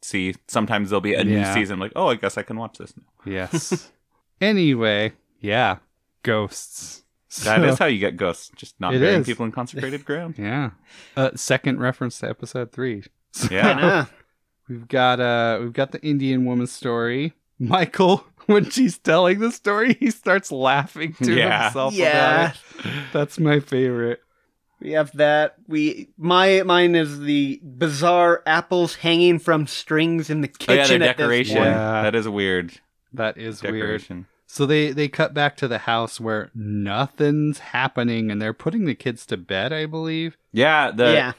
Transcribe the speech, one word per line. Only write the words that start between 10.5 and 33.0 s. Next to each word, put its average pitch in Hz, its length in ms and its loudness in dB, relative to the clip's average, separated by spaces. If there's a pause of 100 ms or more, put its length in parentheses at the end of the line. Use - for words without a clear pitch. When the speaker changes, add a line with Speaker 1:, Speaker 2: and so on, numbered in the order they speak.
Speaker 2:
Uh, 135 200 0
second - 440 -2
reference 127 400 -4
to 110 100 -6
episode 120 420 -10
three. 120 360 -8
<laughs> - 240 -20
So - 200 -6
Speaker 1:
Yeah. 107 280 0
Speaker 3:
Yeah. 170 260 2 (640)
Speaker 2:
we've 117 180 -14
got, 127 320 0
uh, 117 420 0
we've 120 120 -8
got 135 180 -2
the - 140 -12
Indian 135 400 0
woman 123 220 -2
story. 120 680 -4 (240)
Michael, 180 680 2 (100)
<laughs> - 120 -20
when 208 220 4
she's 240 300 0
telling 180 400 4
the 226 120 0
story, 214 480 0
he 220 120 0
starts 196 400 -2
laughing 139 640 0 (100)
to 123 100 2
Speaker 1:
Yeah. 110 320 2
Speaker 2:
himself 135 300 -2
Speaker 3:
Yeah. 151 560 2
Speaker 2:
about - 40 -14
it. - 360 -14 (220)
That's 147 260 -2
my 147 200 4
favorite. 123 640 -2 (580)
Speaker 3:
We - 120 -10
have 156 220 0
that. 147 420 2 (120)
We, 151 500 -2
my, 185 460 4
mine 175 320 4
is 147 260 0
the 143 420 0
bizarre 170 840 2
apples 170 500 0
hanging 170 440 4
from 156 260 0
strings 160 640 -2
in 151 120 -2
the 139 80 -4 (200)
Speaker 1:
Oh, 147 40 6
yeah, 143 100 4
Speaker 3:
kitchen 131 160 4
Speaker 1:
the 123 100 4
Speaker 3:
at 123 80 -2
this - 80 0
Speaker 1:
decoration. 120 320 2
Speaker 3:
point. 110 120 4
Speaker 2:
Yeah. 110 340 0
Speaker 1:
That 107 120 0
is 110 120 0
a 107 40 -6
weird 95 420 -2 (400)